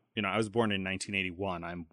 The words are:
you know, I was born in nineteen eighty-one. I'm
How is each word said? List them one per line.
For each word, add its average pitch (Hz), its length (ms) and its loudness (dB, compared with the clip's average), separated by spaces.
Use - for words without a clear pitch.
you 113 60 0
know, 101 80 2
I 95 80 2
was 110 120 2
born 110 220 2
in 98 120 0
nineteen 95 300 -4
eighty-one. 92 500 0
I'm 87 300 -6